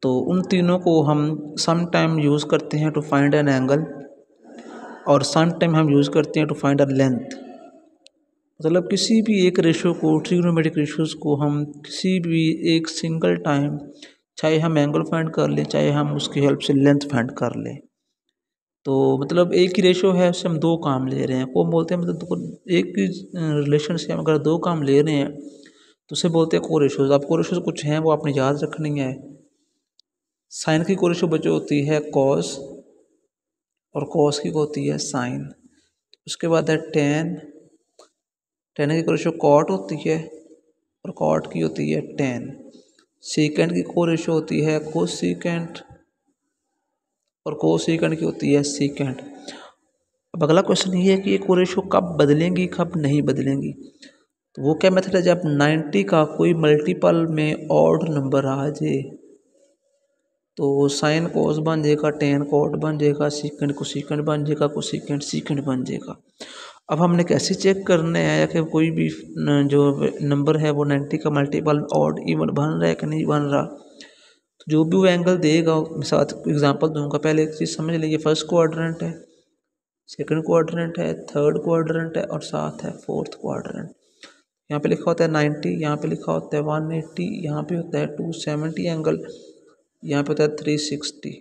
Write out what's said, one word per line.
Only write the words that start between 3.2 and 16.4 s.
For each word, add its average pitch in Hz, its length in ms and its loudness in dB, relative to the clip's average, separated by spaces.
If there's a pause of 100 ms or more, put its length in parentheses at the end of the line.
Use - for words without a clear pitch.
an 147 160 2
angle 135 320 2 (1200)
और 139 180 4
sometime 165 500 2
हम 156 160 4
यूज़ 143 180 4
करते 156 300 0
हैं 151 80 0
to 151 100 -4
find 143 240 2
a 139 80 6
length। 131 440 0 (1300)
मतलब 175 300 2
किसी 214 320 4
भी 208 260 2
एक 180 120 2
रेशियो 165 340 2
को, 156 260 2
trigonometric 165 580 2
ratios 156 360 -2
को 147 220 0
हम 147 280 0 (220)
किसी 185 340 -2
भी 165 240 0 (320)
एक 160 120 0
single 165 480 0 (100)
time, 147 340 0 (580)
चाहे 156 220 2
हम 165 180 2
angle 151 260 2
find 160 300 -2
कर 147 160 2
लें, 147 160 0
चाहे 147 260 2
हम 147 240 0
उसकी 143 260 -2